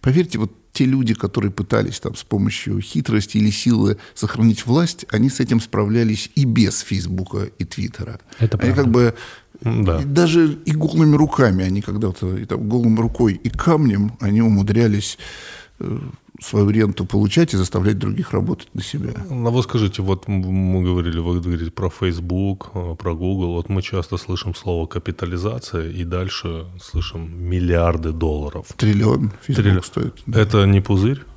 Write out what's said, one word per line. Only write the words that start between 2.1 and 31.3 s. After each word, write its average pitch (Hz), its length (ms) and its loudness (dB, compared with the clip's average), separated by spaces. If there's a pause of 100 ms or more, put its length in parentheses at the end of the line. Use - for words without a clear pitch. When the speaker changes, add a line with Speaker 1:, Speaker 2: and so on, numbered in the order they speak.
Speaker 1:
с - 80 -12
помощью 101 560 -2
хитрости 110 560 -2
или 107 140 4
силы 107 480 2 (160)
сохранить 110 520 2
власть, 165 440 0
они 110 200 2
с 131 100 -6
этим 117 200 2
справлялись 107 760 0
и 143 120 2
без 113 340 2
Фейсбука 92 640 -4 (140)
и 90 60 -4
Твиттера. - 540 -10 (200)
Speaker 2:
Это 110 200 0
Speaker 1:
Они 117 140 2
Speaker 2:
правда. 143 100 2
Speaker 1:
как 131 80 4
бы 120 240 4 (460)
Speaker 3:
Да. 104 400 0
Speaker 1:
и 71 40 -4
даже 160 500 4 (100)
и 156 80 0
голыми 151 440 4
руками, 123 480 4
они 95 180 0
когда-то, 95 540 -4
и - 100 -6
там - 220 -4
голой 117 280 4
рукой 113 380 2
и 110 160 -4
камнем, 113 680 2
они 104 220 2
умудрялись, 104 760 2 (600)
э, - 180 -6 (440)
свою 101 280 2
ренту 104 360 2
получать 104 480 2
и - 20 2
заставлять 95 400 2
других 101 360 -4
работать 98 420 -2
на - 80 -6
себя. 127 300 -6 (180)
Speaker 3:
Ну, 120 160 -2
а 117 40 2
вот 123 140 2
скажите, 104 380 0
вот 95 260 -2
м-, 95 220 0
мы 92 340 2
говорили, 87 360 0
вы 87 200 0
говорите 85 300 -4
про 92 180 -4
Facebook, 90 840 -4
э, 87 240 -8
про 87 160 -4
Google. 90 400 -2
Вот 85 140 -6
мы 95 140 -2
часто 92 360 -6
слышим 92 360 -6
слово 85 320 -4
"капитализация", 87 1000 -6
и 87 160 -8
дальше 87 640 -6 (160)
слышим 85 480 -6 (180)
"миллиарды 85 640 2
долларов". 78 540 -4 (100)
Speaker 1:
Триллион 107 540 2 (160)
Facebook 120 180 0
Speaker 3:
Триллион. 92 200 4
Speaker 1:
стоит, - 300 -6 (120)
да. 113 140 2
Speaker 3:
Это 104 260 4
не 98 140 6
пузырь? 104 400 2 (160)